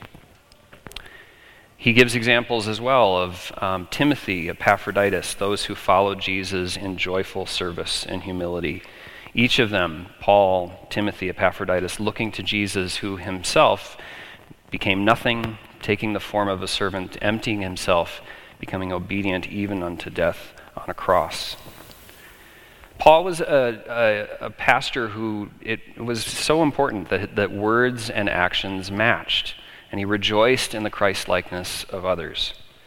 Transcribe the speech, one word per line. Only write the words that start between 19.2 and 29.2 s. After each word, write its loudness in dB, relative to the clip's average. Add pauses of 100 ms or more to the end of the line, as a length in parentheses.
even -4
unto -8
death -2 (220)
on -10
a -6
cross. 0 (1400)
Paul 8
was -4
a, 2
a, -6
a -10
pastor 0
who -6 (100)
it -8
was -4
so 2
important 0
that, -2
that 2
words 2
and -2
actions 0
matched, 0 (380)